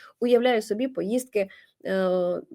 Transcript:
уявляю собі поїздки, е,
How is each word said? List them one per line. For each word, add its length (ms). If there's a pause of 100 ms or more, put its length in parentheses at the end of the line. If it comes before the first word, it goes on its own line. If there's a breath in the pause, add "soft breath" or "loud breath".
(200 loud breath)
уявляю 420
собі 260
поїздки, 600 (360 loud breath)
е, 560 (140)